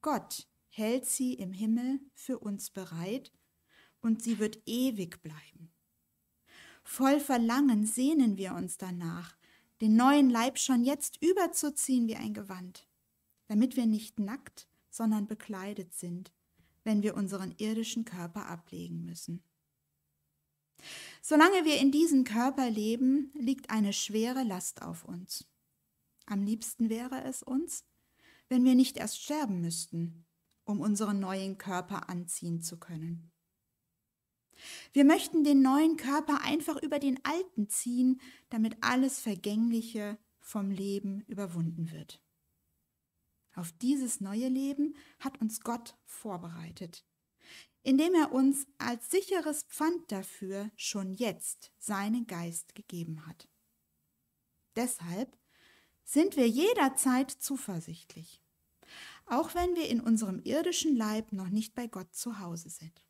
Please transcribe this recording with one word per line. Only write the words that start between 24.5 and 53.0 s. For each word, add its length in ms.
auf 220
uns. 400
Am 180
liebsten 440
wäre 360
es 180
uns, 420
wenn 160
wir 120
nicht 220
erst 220
sterben 400
müssten, 640
um 160
unseren 380
neuen 400
Körper 500
anziehen 540
zu 160
können. 540
Wir 120
möchten 380
den 200
neuen 340
Körper 460
einfach 380
über 200
den 240
alten 440
ziehen, 520
damit 320
alles 380
Vergängliche 1000
vom 320
Leben 520
überwunden 680
wird. 320
Auf 160
dieses 480
neue 280
Leben 460
hat 220
uns 220
Gott 420
vorbereitet, 1040
indem 320
er 160
uns 360
als 340
sicheres 520
Pfand 500
dafür 640
schon 380
jetzt 640
seinen 480
Geist 480
gegeben 520